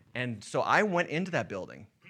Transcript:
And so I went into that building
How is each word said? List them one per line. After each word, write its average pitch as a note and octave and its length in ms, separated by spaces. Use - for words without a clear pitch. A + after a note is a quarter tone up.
And A#2+ 300
so C#3+ 160
I C#3+ 220
went F3 260
into E3+ 220
that B2 180
building F2 380